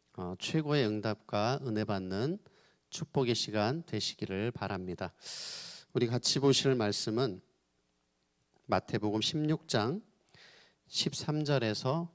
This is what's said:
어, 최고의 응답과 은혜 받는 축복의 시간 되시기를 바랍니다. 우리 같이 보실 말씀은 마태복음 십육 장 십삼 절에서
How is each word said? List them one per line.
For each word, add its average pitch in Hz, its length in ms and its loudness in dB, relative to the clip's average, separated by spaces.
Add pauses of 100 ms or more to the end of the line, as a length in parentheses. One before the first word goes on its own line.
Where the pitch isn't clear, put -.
(160)
어, 92 220 -6
최고의 147 480 2
응답과 107 760 0
은혜 110 200 -2
받는 101 560 -2 (520)
축복의 123 440 0
시간 110 520 0
되시기를 104 680 -4
바랍니다. 92 600 -6 (840)
우리 120 120 2
같이 120 320 2
보실 135 380 6
말씀은 107 640 0 (1200)
마태복음 104 540 0
십육 151 480 0
장 131 320 0 (840)
십삼 - 580 -2
절에서 135 720 0